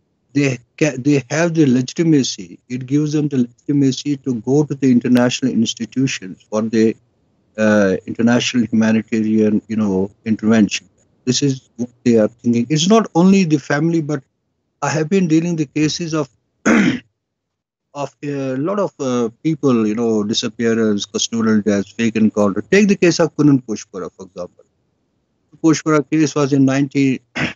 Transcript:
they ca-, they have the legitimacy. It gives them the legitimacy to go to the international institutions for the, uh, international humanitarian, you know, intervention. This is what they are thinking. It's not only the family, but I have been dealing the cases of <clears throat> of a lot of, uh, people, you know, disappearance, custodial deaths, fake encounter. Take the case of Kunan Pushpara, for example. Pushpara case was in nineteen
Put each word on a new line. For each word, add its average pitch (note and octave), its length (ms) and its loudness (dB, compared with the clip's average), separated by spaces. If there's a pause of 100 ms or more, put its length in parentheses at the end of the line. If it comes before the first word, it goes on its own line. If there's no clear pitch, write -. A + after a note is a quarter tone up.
(320)
they C#3 240 0 (220)
ca-, D#3 180 0
they C3+ 320 0
have E3 240 -2
the D#3+ 140 2
legitimacy. B2+ 920 0 (120)
It B2+ 160 -8
gives D3 260 -2
them D3+ 160 0
the C#3 100 -4
legitimacy C3+ 800 -2
to B2+ 180 -6
go C3+ 280 0
to C#3+ 100 -8
the C3+ 160 0
international B2 640 2
institutions A2+ 960 -4
for G#2+ 140 -2
the, A2 340 0 (600)
uh, G#2 380 2 (100)
international A#2 580 0
humanitarian, A2 1040 0
you A2 80 -8
know, G2+ 340 -2 (140)
intervention. A2 640 0 (380)
This B2+ 160 -2
is C3+ 340 -2
what A#2+ 140 -8 (140)
they A#2 120 4
are G#2+ 120 4
thinking. A#2 420 -2
It's D#3+ 180 0
not A3 260 2
only F#3+ 300 4
the D3+ 140 0
family, D#3+ 420 -2
but D3 220 -6 (580)
I C#3+ 80 -4
have D#3 220 -4
been F#3+ 180 2
dealing E3 280 0
the D3+ 100 -2
cases D#3 480 -4
of D3+ 160 -4 (340)
<clears throat> G#3+ 400 2 (920)
of C#3+ 280 -10
a C#3 340 -6
lot F3 220 -4
of, F3 200 -2
uh, B2 320 -2 (120)
people, C3 440 0
you G#2+ 80 -2
know, A2 300 0
disappearance, A2 840 -2
custodial A2 580 0
deaths, G2+ 280 -2
fake A2+ 240 -2
encounter. G#2 460 2
Take G3+ 260 2
the G3 80 2
case F3 240 2
of D#3+ 160 -2
Kunan C#3+ 260 4
Pushpara, F#2+ 500 -10
for F#2+ 140 -20
example. F2+ 380 -16 (960)
Pushpara D#3 480 2
case D#3 240 0
was C#3+ 180 0
in C#3 120 4
nineteen C3+ 560 0 (360)